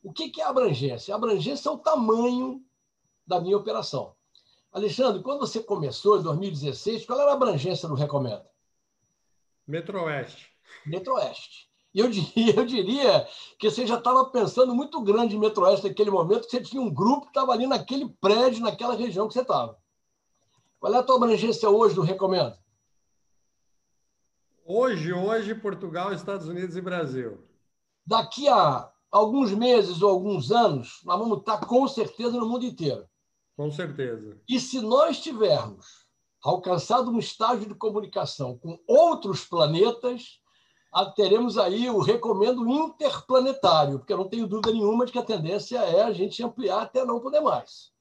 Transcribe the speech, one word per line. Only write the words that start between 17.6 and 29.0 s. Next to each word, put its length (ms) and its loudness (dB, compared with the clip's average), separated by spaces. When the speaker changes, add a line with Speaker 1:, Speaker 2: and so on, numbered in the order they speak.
Speaker 1:
naquele 420 -4
prédio, 420 4
naquela 320 -4
região 320 -4
que 80 -10
você 100 -2
tava. 340 -4
Qual 140 -2
é 60 4
a 40 4
tua 140 4
abrangência 540 2
hoje 240 6
do 80 0
Recomendo? 540 -2
Speaker 2:
Hoje, 480 0
hoje, 420 -2
Portugal, 580 -6
Estados 340 -8
Unidos 300 -8
e 40 -6
Brasil. 600 -6
Speaker 1:
Daqui 440 0
a 420 4